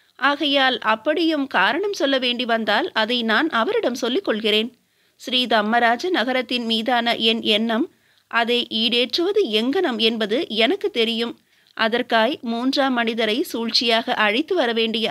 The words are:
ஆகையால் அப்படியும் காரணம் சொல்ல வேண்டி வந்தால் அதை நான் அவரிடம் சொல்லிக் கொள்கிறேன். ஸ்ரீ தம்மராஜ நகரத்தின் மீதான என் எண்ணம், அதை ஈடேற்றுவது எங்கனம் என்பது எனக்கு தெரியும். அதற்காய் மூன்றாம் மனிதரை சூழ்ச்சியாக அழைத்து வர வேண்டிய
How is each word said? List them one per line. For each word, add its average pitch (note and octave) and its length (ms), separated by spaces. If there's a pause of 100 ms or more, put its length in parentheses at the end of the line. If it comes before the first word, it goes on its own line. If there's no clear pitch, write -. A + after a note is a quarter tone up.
(180)
ஆகையால் C#4 600
அப்படியும் D4+ 680
காரணம் C4 460
சொல்ல C#4 260
வேண்டி B3 260
வந்தால் A3+ 480
அதை A3+ 300
நான் A3+ 280
அவரிடம் C4 520
சொல்லிக் B3+ 220
கொள்கிறேன். G#3+ 460 (500)
ஸ்ரீ B3+ 260
தம்மராஜ A#3 640
நகரத்தின் B3 560
மீதான A#3 560
என் A3+ 260
எண்ணம், A3 380 (440)
அதை A#3 280 (120)
ஈடேற்றுவது B3 720 (100)
எங்கனம் B3+ 460
என்பது A3+ 400 (180)
எனக்கு D#4 340
தெரியும். A3+ 440 (420)
அதற்காய் A#3 640
மூன்றாம் C4 520
மனிதரை A#3 480
சூழ்ச்சியாக A#3 720
அழைத்து A3+ 400
வர C4+ 180
வேண்டிய A3+ 380